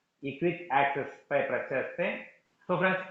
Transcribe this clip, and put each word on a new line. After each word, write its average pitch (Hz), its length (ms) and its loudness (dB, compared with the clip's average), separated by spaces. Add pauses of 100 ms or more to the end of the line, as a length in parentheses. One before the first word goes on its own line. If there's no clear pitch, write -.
(220)
ఈ 139 100 -4
క్విక్ 170 380 -2
యాక్సెస్ 139 440 2 (100)
పై 143 180 2
ప్రెస్ 127 280 -2
చేస్తే. 139 340 -2 (640)
So 180 80 2
ఫ్రెండ్స్, 185 340 2